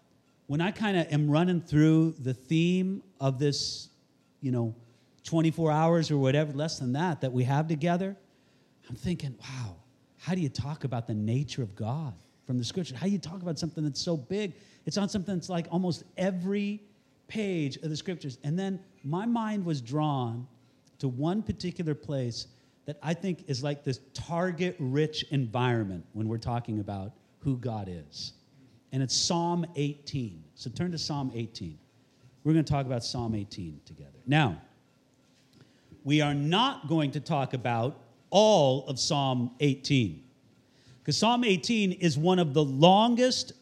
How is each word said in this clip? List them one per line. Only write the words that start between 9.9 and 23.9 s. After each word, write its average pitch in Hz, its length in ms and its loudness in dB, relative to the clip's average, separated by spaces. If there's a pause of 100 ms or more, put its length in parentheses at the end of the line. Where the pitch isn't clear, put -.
how - 180 -4
do 185 60 -2
you 143 80 0
talk 139 340 -6
about 120 240 -4
the 117 60 -4
nature 117 500 -2
of 98 120 -8
God 123 380 -6 (320)
from 127 120 -2
the 123 80 -2
scriptures? 135 320 -6
How 123 80 -6
do 196 80 0
you 196 60 -2
talk 175 220 -10
about 170 160 -6
something 156 280 -6
that's 143 160 -4
so 170 160 -2
big?" 185 360 -6 (320)
It's 165 120 -4
on 202 100 0
something 196 280 -4
that's, 165 120 -4
like, 170 240 -2
almost 180 320 -2 (140)
every 202 640 -2 (460)
page 180 500 -2
of 160 120 -6
the 151 60 -4
scriptures. 147 480 -8
And 151 160 -2
then 196 220 -4 (240)
my 175 200 -2
mind 220 380 -2
was 165 160 -2
drawn 123 680 -2 (540)
to 143 80 -2
one 151 340 0
particular 175 540 -4
place 131 520 -4 (380)
that 147 160 -10
I 151 120 -2
think 175 340 -4
is, 131 160 -4
like, 147 220 -4
this 131 160 -4 (120)